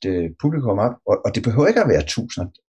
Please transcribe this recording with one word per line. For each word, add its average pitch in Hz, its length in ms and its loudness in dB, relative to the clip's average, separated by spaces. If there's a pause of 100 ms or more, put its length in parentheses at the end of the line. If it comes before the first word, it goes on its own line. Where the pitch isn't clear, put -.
øh, 87 240 -2 (120)
publikum 135 360 0
op, 123 140 2 (140)
og, 101 180 2
og 110 100 -2
det 113 80 -2
behøver 123 240 2
ikke 226 160 4
at 143 60 2
være 78 140 4
tusind, - 460 -6 (200)